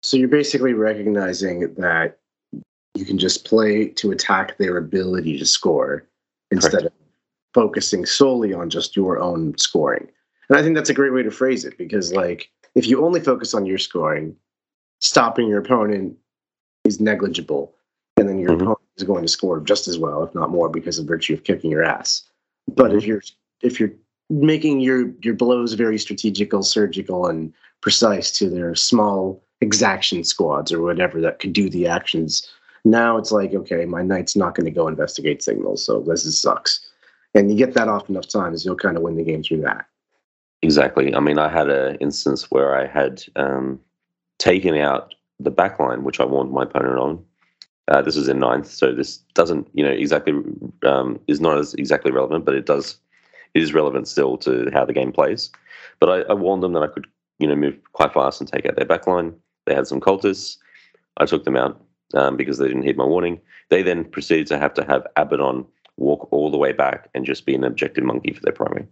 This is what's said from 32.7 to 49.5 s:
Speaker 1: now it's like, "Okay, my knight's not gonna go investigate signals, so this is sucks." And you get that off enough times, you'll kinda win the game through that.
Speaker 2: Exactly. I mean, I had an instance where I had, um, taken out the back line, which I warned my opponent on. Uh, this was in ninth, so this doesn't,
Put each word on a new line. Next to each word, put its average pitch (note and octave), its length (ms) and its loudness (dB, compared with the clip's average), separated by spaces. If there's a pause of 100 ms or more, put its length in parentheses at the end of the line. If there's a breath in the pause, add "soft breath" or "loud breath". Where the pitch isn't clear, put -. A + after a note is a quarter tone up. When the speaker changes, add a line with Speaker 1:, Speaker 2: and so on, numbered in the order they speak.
Speaker 1:
now A#2 320 6
it's G#2+ 160 -2
like, G2 220 0
"Okay, E2+ 320 -2
my F2 160 -4
knight's F#2 340 -2
not F2+ 180 0
gonna E2+ 160 -2
go D#2+ 180 0
investigate D#2 540 -4
signals, G1+ 420 -4
so - 160 0
this - 260 -2
is - 120 -2
sucks." - 480 -2 (480 soft breath)
And G2+ 160 6
you G#2+ 60 2
get B2+ 180 4
that A2+ 140 2
off G#2 220 -2
enough F2+ 180 -6
times, E2+ 360 -4
you'll F2+ 120 -2
kinda E2+ 240 0
win E2 160 -2
the E2 80 -2
game D#2+ 180 -2
through D#2 200 -2
that. - 240 -4 (760)
Speaker 2:
Exactly. C#2+ 520 2
I C#2 60 2
mean, D2 180 2
I D2+ 100 2
had D#2+ 220 0
an C2+ 260 0
instance C#2+ 540 -4
where C2+ 280 2
I C2+ 80 -2
had, C2+ 360 -2 (140)
um, C2+ 440 -2 (580)
taken F2+ 380 2
out C#2+ 380 0 (260)
the C#2+ 100 -2
back F2+ 280 0
line, B1+ 260 0
which C2 160 -4
I C2 40 4
warned C2 280 0
my C2 120 0
opponent B1+ 340 0
on. D2+ 260 -4 (640 soft breath)
Uh, C#2+ 140 6
this D2+ 140 0
was C2+ 120 0
in C2+ 100 0
ninth, C2 320 0
so B1+ 240 2
this B1 240 -6 (160)
doesn't, E2+ 400 2